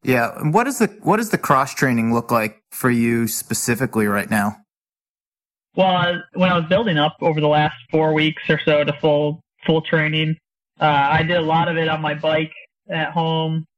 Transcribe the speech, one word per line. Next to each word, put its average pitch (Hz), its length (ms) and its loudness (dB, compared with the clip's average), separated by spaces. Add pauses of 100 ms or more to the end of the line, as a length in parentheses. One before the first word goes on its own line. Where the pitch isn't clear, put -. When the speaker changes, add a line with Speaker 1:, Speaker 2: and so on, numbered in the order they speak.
Speaker 1:
Yeah. 120 300 2
And 151 180 -2
what 240 140 4
is 269 100 -6
the, 220 80 2 (160)
what 190 140 2
does 226 140 -2
the - 80 0
cross 139 360 0
training 117 400 0
look 117 160 -2
like 110 400 -2
for - 180 -2
you 117 380 2
specifically 113 800 -2
right 101 240 -2
now? 104 280 -2 (1160)
Speaker 2:
Well, 185 220 2
uh, 175 220 0 (160)
when 180 140 2
I 180 80 2
was 165 120 -2
building 190 280 2
up 151 240 0
over 156 200 -2
the 151 80 2
last 151 260 2 (160)
four 156 240 2
weeks 156 340 0
or 156 160 2
so 147 200 2
to 151 160 -2
full, 147 400 0 (260)
full 160 160 2
training, 156 540 -2 (440)
uh, 147 300 2
I 160 140 2
did 175 120 0
a 170 60 2
lot 160 260 0
of 165 80 -4
it 165 120 -2
on 156 120 -4
my 151 140 -4
bike 156 380 -2 (360)
at 156 220 -4
home. 160 540 -2 (140)